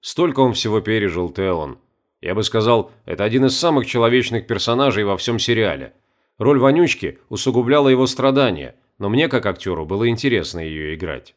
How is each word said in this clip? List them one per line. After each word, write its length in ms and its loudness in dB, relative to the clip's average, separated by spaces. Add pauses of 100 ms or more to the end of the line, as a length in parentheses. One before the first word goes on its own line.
Столько 400 -2
он 120 4
всего 280 -2
пережил, 480 0
Теон. 500 -4 (420)
Я 140 -4
бы 80 -2
сказал, 480 2 (140)
это 180 -6
один 220 2
из 120 0
самых 300 0
человечных 580 0
персонажей 580 0
во 140 0
всём 220 -2
сериале. 540 -2 (440)
Роль 220 4
вонючки 580 2 (120)
усугубляла 600 2
его 180 4
страдания, 680 0 (240)
но 100 -4
мне, 200 2
как 160 -2
актёру, 400 -4
было 220 0
интересно 520 -2
её 340 -8
играть. 440 -10